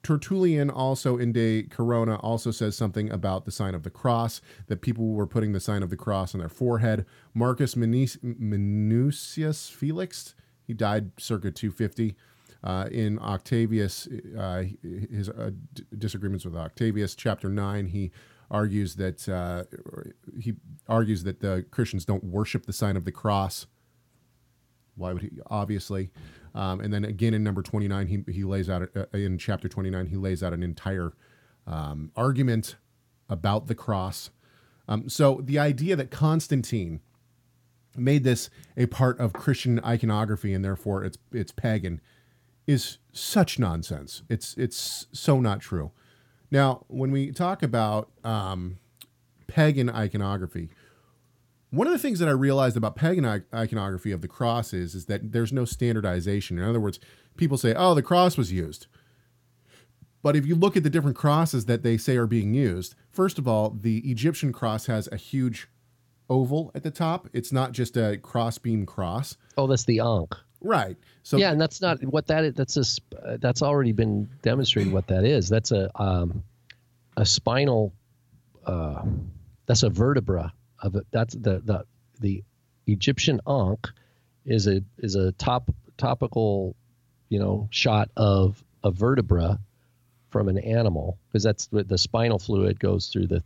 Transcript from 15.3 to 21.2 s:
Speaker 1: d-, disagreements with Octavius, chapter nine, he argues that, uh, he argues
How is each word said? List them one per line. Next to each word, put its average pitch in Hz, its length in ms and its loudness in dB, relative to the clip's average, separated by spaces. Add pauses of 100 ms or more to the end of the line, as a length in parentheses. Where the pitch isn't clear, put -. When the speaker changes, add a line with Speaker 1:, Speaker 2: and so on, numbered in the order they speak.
Speaker 1:
d-, - 100 -16 (140)
disagreements 98 480 -6
with 85 100 -10
Octavius, 101 580 -2
chapter 98 340 -4
nine, 101 400 -2
he 92 240 -4 (380)
argues 104 460 -2
that, 92 340 -6
uh, 90 340 -4 (760)
he 110 140 -6 (340)
argues 107 380 2